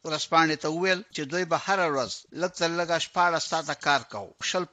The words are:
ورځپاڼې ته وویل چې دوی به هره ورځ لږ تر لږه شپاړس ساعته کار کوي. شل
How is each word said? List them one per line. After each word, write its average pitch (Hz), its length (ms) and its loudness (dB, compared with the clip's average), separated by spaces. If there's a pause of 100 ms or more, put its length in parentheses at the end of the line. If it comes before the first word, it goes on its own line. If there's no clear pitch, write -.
ورځپاڼې 156 540 2
ته 160 80 -2
وویل 180 320 0 (140)
چې 156 60 -4 (100)
دوی 180 200 0
به 165 140 2
هره 190 240 2
ورځ 131 220 0 (300)
لږ 185 180 -2
تر 170 180 2
لږه 170 280 0
شپاړس 175 460 2
ساعته 156 240 -2 (100)
کار 143 160 4 (100)
کوي. 101 200 -10 (180)
شل 180 240 0